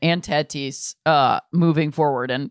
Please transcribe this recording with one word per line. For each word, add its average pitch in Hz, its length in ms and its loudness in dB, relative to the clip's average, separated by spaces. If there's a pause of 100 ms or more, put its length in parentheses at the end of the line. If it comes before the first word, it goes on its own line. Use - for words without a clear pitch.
and 170 200 0
Tatis, 147 840 -6
uh, 135 360 4 (120)
moving 165 380 2
forward. 135 400 0
And 135 200 -4